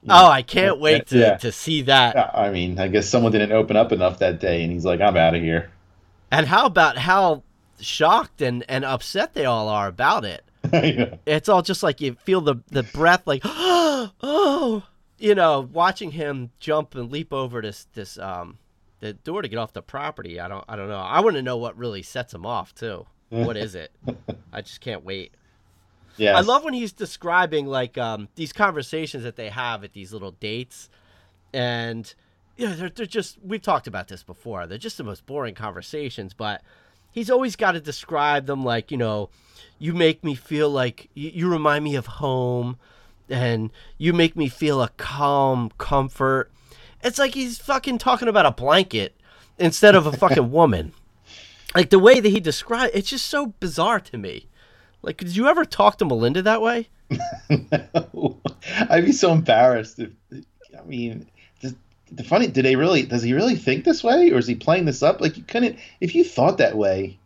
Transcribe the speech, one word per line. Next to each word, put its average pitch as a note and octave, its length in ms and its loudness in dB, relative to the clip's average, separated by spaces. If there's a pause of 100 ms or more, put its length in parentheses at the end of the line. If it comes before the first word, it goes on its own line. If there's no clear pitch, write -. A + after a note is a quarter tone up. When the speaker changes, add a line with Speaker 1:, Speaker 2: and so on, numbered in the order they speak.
Speaker 1:
You - 60 -12
know, F#3+ 60 10 (100)
Speaker 2:
Oh, - 20 12
I C3+ 140 6
can't F#3 360 2
Speaker 1:
yeah, C#3 40 -8
Speaker 2:
wait D3+ 260 4
to, C3 120 2
Speaker 1:
yeah. G#2+ 180 6
Speaker 2:
to A2+ 140 -6
see D#3 320 -4
that. B2+ 320 6
Speaker 1:
Yeah, A#2 180 2
I G#2 160 2
mean, F2+ 300 -4
I F#2+ 80 0
guess G2+ 220 2
someone A#2 240 2
didn't G#2 180 2
open A2 240 2
up A#2 160 4
enough F#2 280 0
that F2+ 200 0
day, E2+ 240 -2
and E2+ 80 -4
he's F2 140 -6
like, F2 160 0
"I'm G2 160 4
outta E2 220 4
here." E2 300 -2 (640)
Speaker 2:
And D3 160 2
how G#3 180 2
about D#3+ 320 2
how E3+ 460 2 (360)
shocked - 600 0
and, B2 280 -4
and C3 160 -4
upset C3+ 480 -4
they D3+ 120 -4
all A2+ 240 0
are G2+ 180 -2
about B2+ 360 0
it? F#2 200 -10 (140)
Speaker 1:
<laughs> - 160 -8
I D3+ 180 0
know. - 340 -4
Speaker 2:
It's D3+ 240 -2
all F#3 120 4
just F#3 220 -6
like D#3 160 -2
you C3+ 140 -6 (100)
feel F#3 180 0
the, D3 140 0 (140)
the C3 140 -4
breath, E3 420 2
like, C#3 160 -2
<gasps> - 20 -18
"Oh," D4 1400 0 (340)
you G#3 180 2
know, D3+ 380 2
watching F3 380 0
him C#3 480 -8
jump D3+ 360 -4
and A#2+ 160 -12
leap D3+ 220 -10
over B2+ 280 -6
this, G#2 320 -12
this, G2+ 260 -16
um, F2+ 400 -12 (400)
the G#2+ 140 -14
door F3 280 -10
to D3 60 -10
get G#2+ 120 -10
off - 140 -10
the - 80 -14
property. C3+ 580 -14
I F2 80 -12
don't, G2 220 -14
I A2 60 -14
don't G2+ 140 -12
know. G#2 100 -10
I G2+ 220 -2
wanna F#3+ 200 0
know B2+ 160 -6
what A#2 200 -10
really A2 260 -12
sets - 300 -12
him F2 120 -16
off, G#2 300 -8
too. G2+ 320 -14 (220)
What A#2 280 -4
is G#2 180 -10
it? D#2+ 160 -16 (320)
Speaker 1:
<laughs> - 300 -14
Speaker 2:
I G#2+ 80 -12
just - 180 -20
can't G#2+ 240 -12
wait. F#2+ 300 -12 (840)
Speaker 1:
Yes. G#3 180 4
Speaker 2:
I F3+ 60 6
love B3 220 2
when D4+ 100 -6
he's A#3 200 -6
describing, E3+ 760 -2
like, C3 300 -6
um, A2 380 -8
these D#3+ 180 -10
conversations D#3 680 -4
that A#2 120 -12
they A2 140 -14
have A#2 340 -8
at G2+ 100 -20
these G2 200 -18
little G2 180 -14
dates. A2 580 -12 (640)
And, A#2 580 -8 (440)
you A#3+ 120 -6
know, F#3+ 80 -6
they're, F3 140 -10
they're A#3 160 -12
just, G3 380 -8
we've G3 180 -10
talked D#3 240 -2
about F#2 220 -10
this F#2 160 -20
before. F#2 420 -12
They're F2+ 140 -14
just A3 180 -14
the - 60 -14
most G#2 240 -14
boring B2+ 280 -10
conversations, G#2+ 800 -12
but G#2 280 -8 (500)
he's A3+ 180 -8
always B3+ 260 0
gotta F#3 240 0
describe D3 680 -2
them C#3 160 -4
like, A#2+ 280 -4
you C#3 60 -6
know, G#2+ 320 -4 (480)
"You D#3+ 160 -6
make D#3+ 300 -4
me D3+ 100 -6
feel D3 380 -4
like, B2+ 440 -6
y-, D3+ 200 -14
you F3 140 -4
remind D3+ 340 0
me D3 120 -4
of B2 120 -6
home, B2 680 -4 (520)
and A#2+ 400 -2 (300)
you E3 140 0
make E3 220 2
me D#3 140 -2
feel C#3 320 -2
a A2+ 160 -2
calm C3+ 800 0
comfort." C3+ 760 -2 (520)
It's B3 160 -4
like C4+ 160 0
he's B3+ 240 -8
fucking C4 400 -4
talking B3 280 0
about G3+ 200 4
a - 40 4
blanket C3+ 640 0 (440)
instead F3+ 340 8
of E3 140 4
a D3+ 60 -2
fucking C3+ 380 2
<laughs> - 0 -
woman. A2 420 2 (840)
Like, F3+ 160 4
the F#3+ 80 10
way B3 200 10
that G#3 100 4
he G3+ 100 2
described, A3+ 560 -4
it's G3+ 140 -2
just C4 180 -6
so C#4+ 200 -4 (120)
bizarre F#3 400 -2
to - 180 -14
me. F2 300 -12 (560)
Like, - 140 -8
did F3 180 -8
you A#3 120 2
ever E4 160 4
talk - 360 2
to F#3+ 60 2
Melinda B2+ 360 0
that G#3+ 200 0
way? A#3 280 -2 (200)
Speaker 1:
<laughs> - 400 -8
No. - 880 -4 (520)
I'd E3+ 160 4
be - 60 4
so F3+ 200 2
embarrassed B2 680 4
if, A2 100 -8 (680)
I - 80 -20
mean, A#2 440 -10 (840)
the A#2 120 -14
funny, G#3 240 2
do C3 140 0
they C3 140 4
really, D3+ 280 2
does A#2+ 200 -2
he A#2+ 100 0
really G#3+ 220 2
think - 300 -2
this - 180 2
way, D#4 280 6
or C3 60 2
is A#2+ 100 0
he F3 80 -2
playing E3+ 300 2
this C3+ 180 -2
up? E3+ 180 4
Like, - 160 -2
you - 60 -18
couldn't, A#3+ 340 -2 (240)
if - 140 -4
you E4+ 80 6
thought D#3 360 2
that G#2+ 180 2
way F#2+ 480 -2